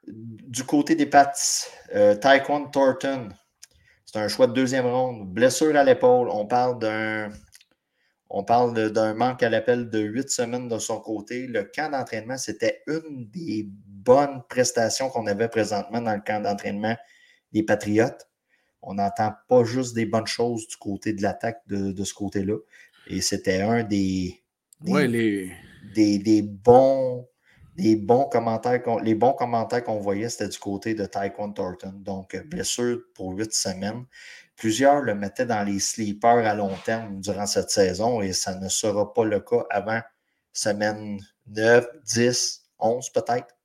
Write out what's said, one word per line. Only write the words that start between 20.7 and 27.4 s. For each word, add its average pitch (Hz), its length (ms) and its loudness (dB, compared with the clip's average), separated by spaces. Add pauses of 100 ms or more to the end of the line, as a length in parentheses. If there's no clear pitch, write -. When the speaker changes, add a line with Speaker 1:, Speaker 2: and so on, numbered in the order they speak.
Speaker 1:
côté 101 380 -6
de 98 80 -6
l'attaque - 460 -4
de, 98 260 -4
de 98 100 -8
ce - 100 -8
côté-là. 98 440 -4 (500)
Et 95 140 -6
c'était 95 400 -2
un 113 220 0
des, 95 600 -2 (380)
des, 180 100 -4
Speaker 2:
Ouais, 147 160 2
les 104 460 -2 (420)
Speaker 1:
des, 104 240 4
des 107 220 4
bons, 127 840 4 (480)